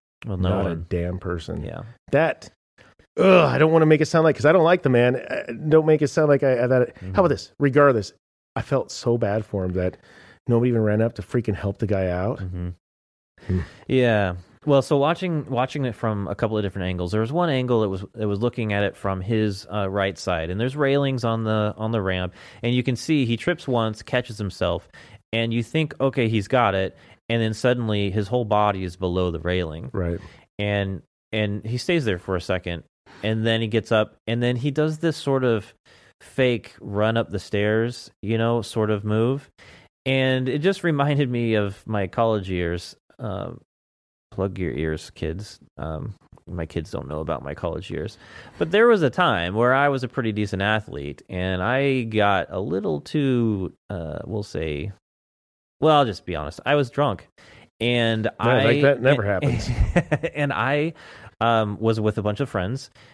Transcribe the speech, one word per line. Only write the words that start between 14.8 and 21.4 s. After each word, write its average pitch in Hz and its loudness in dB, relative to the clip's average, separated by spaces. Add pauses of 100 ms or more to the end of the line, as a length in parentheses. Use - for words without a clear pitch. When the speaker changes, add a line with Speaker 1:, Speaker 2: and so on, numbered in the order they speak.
Speaker 1:
so 143 0
watching, 156 -2
watching 131 -2
it 117 -4
from 104 -4
a 101 -6
couple 110 -2
of 104 0
different 95 -4
angles, 90 -4
there 107 0
was 113 -4
one 175 0
angle 127 0
that 104 2
was, 95 -4 (120)
that 110 -2
was 101 -2
looking 117 -2
at 101 2
it - -2
from 95 -4
his, 107 -2
uh, 101 -2
right 98 -2
side, 82 -2
and 95 -4
there's 131 -4
railings 139 0
on 113 -2